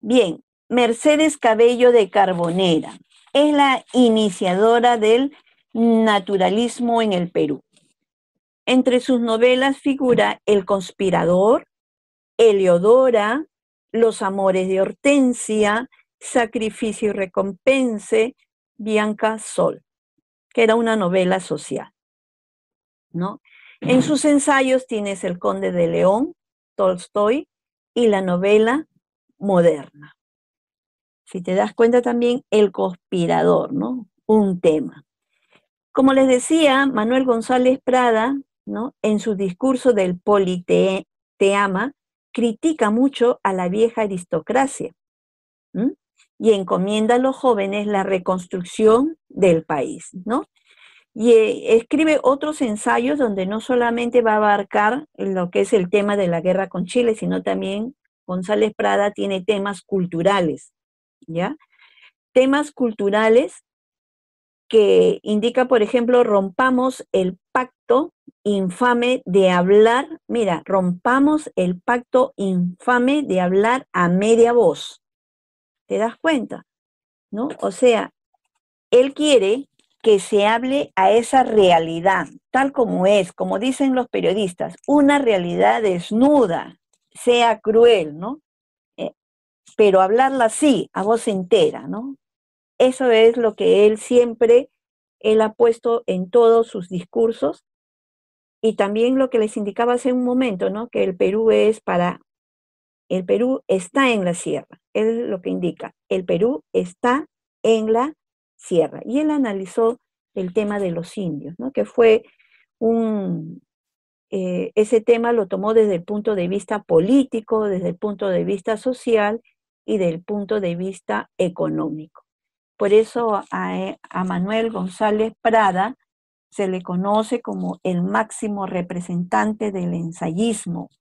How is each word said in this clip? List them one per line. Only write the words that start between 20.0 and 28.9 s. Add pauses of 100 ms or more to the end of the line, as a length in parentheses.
que
era
una
novela
social, (1160)
¿no? (400)
En
sus
ensayos
tienes
El
conde
de
León, (400)
Tolstoy, (460)
y
la
novela (500)